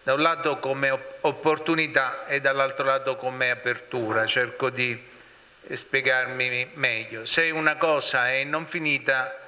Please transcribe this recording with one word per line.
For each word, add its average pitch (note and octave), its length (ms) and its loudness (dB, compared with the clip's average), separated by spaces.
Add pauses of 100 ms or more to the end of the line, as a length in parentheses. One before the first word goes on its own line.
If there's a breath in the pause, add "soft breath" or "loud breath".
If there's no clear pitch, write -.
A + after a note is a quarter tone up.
da C3+ 140 2
un D3 60 0
lato D#3 360 2
come C3+ 320 0
op-, - 320 -4
opportunità D#3 1040 2
e C#3 160 -2
dall'altro C#3 440 2
lato C3+ 320 2
come B2+ 340 -2
apertura. A#2 760 -2
Cerco B2 440 0
di B2 420 -4 (600 loud breath)
spiegarmi B2+ 1000 -2
meglio. A2+ 520 -4
Se D#3+ 260 2
una D#3 260 2
cosa C#3 540 2
è C3+ 120 0
non D#3 220 -4
finita C#3 720 -2 (100)